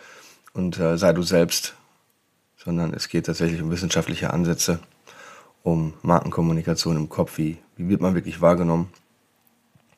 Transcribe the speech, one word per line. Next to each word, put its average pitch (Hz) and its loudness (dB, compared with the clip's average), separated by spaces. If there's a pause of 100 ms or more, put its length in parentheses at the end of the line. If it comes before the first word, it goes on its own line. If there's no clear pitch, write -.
(540)
und, 90 -4
äh, 85 2
sei 90 4
du 87 0
selbst. 85 0 (800)
Sondern 85 -4
es - -8
geht 82 -2
tatsächlich 82 -2
um 80 -4
wissenschaftliche 85 -2
Ansätze, 85 0 (840)
um 80 0
Markenkommunikation 82 0
im 76 -2
Kopf, - -4
wie, 80 -2 (200)
wie 87 -4
wird 98 2
man 92 2
wirklich 82 -6
wahrgenommen. 85 4 (1080)